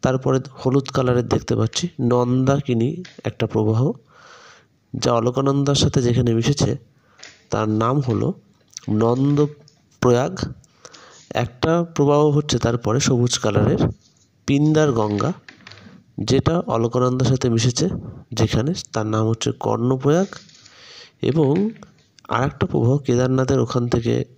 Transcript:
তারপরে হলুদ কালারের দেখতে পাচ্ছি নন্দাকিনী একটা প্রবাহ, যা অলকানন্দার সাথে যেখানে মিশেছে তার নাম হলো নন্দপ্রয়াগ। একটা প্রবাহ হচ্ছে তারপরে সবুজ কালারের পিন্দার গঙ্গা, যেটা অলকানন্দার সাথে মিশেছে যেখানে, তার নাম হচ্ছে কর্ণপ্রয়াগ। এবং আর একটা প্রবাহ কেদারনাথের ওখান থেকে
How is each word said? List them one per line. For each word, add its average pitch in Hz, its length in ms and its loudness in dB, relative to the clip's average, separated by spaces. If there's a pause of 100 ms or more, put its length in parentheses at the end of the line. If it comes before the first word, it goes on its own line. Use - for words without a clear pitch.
তারপরে 131 380 0 (260)
হলুদ 135 220 0
কালারের 123 400 0
দেখতে - 280 -2
পাচ্ছি 113 320 -2 (120)
নন্দাকিনী 127 1000 0 (220)
একটা 110 220 -4
প্রবাহ, 110 460 0 (1040)
যা 123 160 0
অলকানন্দার 135 640 0
সাথে 143 280 0
যেখানে 120 320 2
মিশেছে 120 420 0 (760)
তার 107 180 -2
নাম 113 320 0
হলো 120 320 0 (560)
নন্দপ্রয়াগ। 135 1500 0 (920)
একটা 160 540 -2
প্রবাহ 147 440 2
হচ্ছে 147 300 0
তারপরে 117 420 0
সবুজ 123 380 0
কালারের 107 500 0 (580)
পিন্দার 151 460 2
গঙ্গা, 107 400 0 (920)
যেটা 151 360 2
অলকানন্দার 123 680 0
সাথে 127 220 0
মিশেছে 120 400 0 (440)
যেখানে, 113 420 0 (180)
তার 110 140 -4
নাম 110 220 0
হচ্ছে 113 240 -2
কর্ণপ্রয়াগ। 131 760 0 (960)
এবং 156 480 0 (580)
আর 123 180 0
একটা 147 200 -2
প্রবাহ 131 320 2
কেদারনাথের 131 640 0
ওখান 120 280 -2
থেকে 117 360 0 (140)